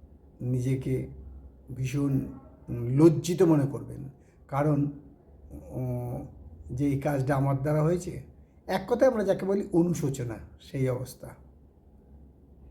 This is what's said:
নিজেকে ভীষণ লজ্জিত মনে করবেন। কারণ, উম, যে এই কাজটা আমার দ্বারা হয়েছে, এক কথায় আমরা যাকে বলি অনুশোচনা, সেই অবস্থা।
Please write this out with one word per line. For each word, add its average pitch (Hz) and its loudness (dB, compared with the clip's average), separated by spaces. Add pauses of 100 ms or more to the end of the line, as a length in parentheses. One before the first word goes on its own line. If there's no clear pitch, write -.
(400)
নিজেকে 127 0 (680)
ভীষণ 135 0 (500)
লজ্জিত 143 4
মনে 156 6
করবেন। - -8 (400)
কারণ, 143 2 (600)
উম, 127 -6 (440)
যে 135 -2
এই 139 0
কাজটা 139 0
আমার 135 2
দ্বারা 151 2
হয়েছে, 175 0 (440)
এক 190 -2
কথায় 247 6
আমরা 214 0
যাকে 185 0
বলি 202 0
অনুশোচনা, 147 0 (260)
সেই 135 -2
অবস্থা। 123 -6 (1400)